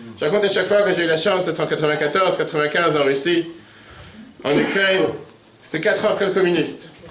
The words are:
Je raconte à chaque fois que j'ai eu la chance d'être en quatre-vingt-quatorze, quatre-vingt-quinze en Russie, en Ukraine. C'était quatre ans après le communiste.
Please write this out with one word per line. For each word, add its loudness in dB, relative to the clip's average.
Je -4
raconte 2
à 2
chaque 0
fois 4
que 2
j'ai 0
eu 0
la 2
chance 0
d'être -4
en -2
quatre-vingt-quatorze, 0
quatre-vingt-quinze 0
en 2
Russie, 0
en 2
Ukraine. 2
C'était -6
quatre 0
ans 4
après 0
le -2
communiste. 0